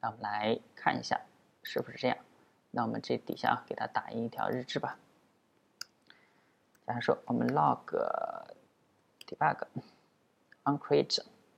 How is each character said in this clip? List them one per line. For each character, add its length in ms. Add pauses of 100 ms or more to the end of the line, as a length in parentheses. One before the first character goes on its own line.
那 80
我 40
们 80
来 380 (160)
看 240
一 40
下 200 (400)
是 180
不 100
是 60
这 120
样。 100 (580)
那 60
我 60
们 120
这 160
底 200
下 320
给 80
它 100
打 240
印 140
一 40
条 200
日 160
志 160
吧。 180 (1900)
假 80
如 60
说 260
我 60
们 160
log 360 (1400)
debug 400 (960)
on 140
create 460 (340)